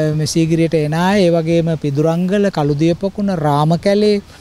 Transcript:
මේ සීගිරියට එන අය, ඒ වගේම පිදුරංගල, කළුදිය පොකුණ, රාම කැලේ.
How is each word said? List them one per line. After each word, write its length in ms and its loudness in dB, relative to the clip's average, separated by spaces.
මේ 120 -2
සීගිරියට 480 0
එන 200 -2
අය, 300 2
ඒ 60 4
වගේම 380 0
පිදුරංගල, 720 0
කළුදිය 440 0
පොකුණ, 420 -4
රාම 420 2
කැලේ. 440 0